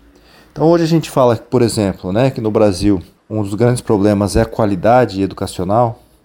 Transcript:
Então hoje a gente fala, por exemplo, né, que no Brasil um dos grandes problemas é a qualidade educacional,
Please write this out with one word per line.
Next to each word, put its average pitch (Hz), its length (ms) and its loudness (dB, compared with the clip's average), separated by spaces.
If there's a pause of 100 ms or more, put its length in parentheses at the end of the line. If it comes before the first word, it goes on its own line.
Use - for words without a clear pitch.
(520)
Então 147 140 -2
hoje 170 180 4
a 160 40 0
gente 160 200 0
fala, 123 280 2
por 120 260 -2
exemplo, 98 500 -2
né, 131 200 0
que 123 100 -8
no 110 80 -2
Brasil 104 500 2 (300)
um 107 140 -4
dos 98 100 -8
grandes 120 260 0
problemas 104 560 0
é 113 60 4
a 113 40 0
qualidade 104 760 0
educacional, 98 800 -4 (260)